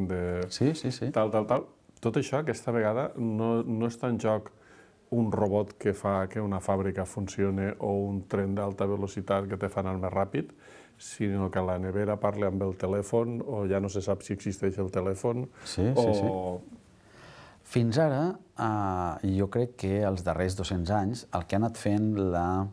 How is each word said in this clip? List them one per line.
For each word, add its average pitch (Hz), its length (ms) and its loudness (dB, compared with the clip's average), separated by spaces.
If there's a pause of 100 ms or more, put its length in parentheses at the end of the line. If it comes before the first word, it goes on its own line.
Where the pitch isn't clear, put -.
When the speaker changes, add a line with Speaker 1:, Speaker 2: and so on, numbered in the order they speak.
Speaker 1:
de 90 440 -2
Speaker 2:
Sí, 143 240 2
sí, 131 160 -4
sí. 120 220 -4
Speaker 1:
tal, 110 180 2
tal, 107 160 2
tal. 123 200 0 (340)
Tot 117 160 0
això, 135 240 0
aquesta 123 320 -2
vegada, 117 440 2
no, 113 460 0
no 117 240 -2
està 117 220 -2
en 113 100 0
joc 110 320 0 (600)
un 117 200 2
robot 101 480 2
que 104 160 2
fa 98 340 0
que 110 120 -4
una 101 200 0
fàbrica 98 460 0
funcione 98 720 0
o 101 140 -2 (140)
un 98 200 -2
tren 98 280 0
d'alta 98 320 -2
velocitat 98 600 0
que 98 80 -4
te 95 120 -2
fa 101 120 -4
anar 95 180 -2
més 92 140 -2
ràpid, 98 380 -2 (440)
sinó 98 560 -2
que 95 100 0
la 92 180 0
nevera 101 380 0
parla 104 320 0
amb 95 140 -2
el 95 140 -2
telèfon 117 680 0
o 104 240 -2
ja 98 120 2
no 98 80 0
se 98 140 -4
sap 98 200 -2
si - 100 -6
existeix 95 460 -2
el 95 120 -2
telèfon 120 540 -2 (160)
Speaker 2:
Sí, - 240 -2
sí, 123 100 4
Speaker 1:
o 117 200 6
Speaker 2:
sí. 92 520 -2 (960)
Fins 117 360 2
ara, 160 380 2 (160)
eh, 98 800 0
jo 98 160 2
crec 120 260 0
que 98 300 0
els 92 180 0
darrers 90 320 0
dos-cents 90 340 -2
anys 107 340 0 (100)
el 87 120 -2
que 98 100 0
ha - 20 4
anat 117 200 0
fent 107 340 2 (180)
la, 87 160 2 (260)